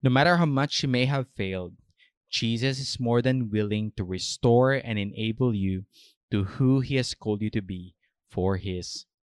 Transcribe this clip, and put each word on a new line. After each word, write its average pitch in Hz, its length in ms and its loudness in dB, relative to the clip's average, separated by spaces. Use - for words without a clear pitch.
No 131 60 4
matter 147 260 4
how 170 100 4
much 143 380 0
you 143 60 0
may 123 160 2
have 135 260 -2
failed, 95 480 -8
Jesus 120 480 -2
is - 220 -8
more 120 220 2
than 127 280 0
willing 107 460 -2
to 101 80 -4
restore 120 720 2
and 117 260 -4
enable 110 560 -2
you 95 300 -2
to 101 140 0
who 131 380 2
he 131 180 -2
has - 140 -4
called 104 280 -4
you 107 100 -2
to 110 100 -2
be 92 340 -12
for 92 300 0
his 90 480 -8